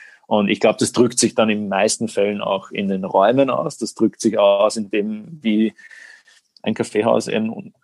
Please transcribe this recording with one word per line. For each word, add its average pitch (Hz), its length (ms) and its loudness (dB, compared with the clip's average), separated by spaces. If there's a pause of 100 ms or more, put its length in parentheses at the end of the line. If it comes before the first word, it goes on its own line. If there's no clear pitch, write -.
(260)
Und 104 220 0
ich 104 100 0
glaub, 110 200 2
das - 140 -2
drückt - 260 0
sich 113 160 0
dann 110 160 2
in 107 100 -2
den 104 80 -6
meisten 104 400 0
Fällen 104 320 -2
auch 98 300 -4
in 101 180 -4
den 95 160 -4
Räumen 117 460 4
aus. 151 260 -4
Das - 180 -8
drückt - 260 0
sich 107 180 0
aus 101 380 4
in 104 140 -8
dem, 107 520 -6
wie 110 320 0 (880)
ein - 120 -2
Kaffeehaus, 117 540 0
ein, 110 440 -6 (100)